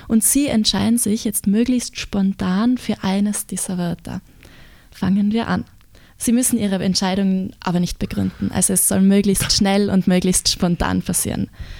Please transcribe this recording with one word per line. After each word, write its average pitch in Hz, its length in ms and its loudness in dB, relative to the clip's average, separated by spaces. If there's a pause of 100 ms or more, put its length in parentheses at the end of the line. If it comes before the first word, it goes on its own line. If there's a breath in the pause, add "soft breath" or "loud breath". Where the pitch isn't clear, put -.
und 226 160 2
Sie 285 240 2
entscheiden 214 500 0
sich 220 260 -2
jetzt - 220 -4
möglichst 240 540 0
spontan 196 800 0
für - 240 -6
eines 202 420 -2
dieser 185 320 -8
Wörter. 175 440 -6 (720 loud breath)
Fangen 202 400 0
wir 226 160 0
an. - 180 -2 (520 soft breath)
Sie - 160 0
müssen 247 240 2
Ihre 196 260 0
Entscheidung 190 760 0
aber 180 200 0
nicht 180 200 -2
begründen. 196 520 -4
Also 190 220 0
es 185 140 2
soll 190 140 2
möglichst 196 520 4
schnell 202 360 2
und 190 180 2
möglichst 180 420 2
spontan 180 540 0
passieren. - 460 -4 (300 loud breath)